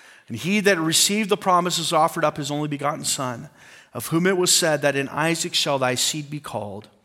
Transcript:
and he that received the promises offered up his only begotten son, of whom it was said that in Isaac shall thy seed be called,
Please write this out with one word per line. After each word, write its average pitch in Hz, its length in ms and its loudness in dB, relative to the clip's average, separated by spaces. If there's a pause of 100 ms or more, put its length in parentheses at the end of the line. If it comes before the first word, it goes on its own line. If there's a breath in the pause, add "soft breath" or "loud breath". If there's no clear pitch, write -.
(280 loud breath)
and 117 100 -8
he 185 220 0
that 190 180 4
received 190 500 2
the 202 80 2
promises 175 560 0
offered 160 320 2
up 151 120 0
his 143 140 -6
only 147 180 -2
begotten 143 360 -4
son, 131 460 -4 (420 loud breath)
of 120 160 -8
whom 165 180 2
it 190 100 4
was 180 180 4
said 151 280 2
that 143 120 2
in 139 140 -2
Isaac 165 460 -2
shall 143 240 0
thy 127 180 0
seed 147 340 -2
be 151 80 -8
called, 104 500 -10 (160)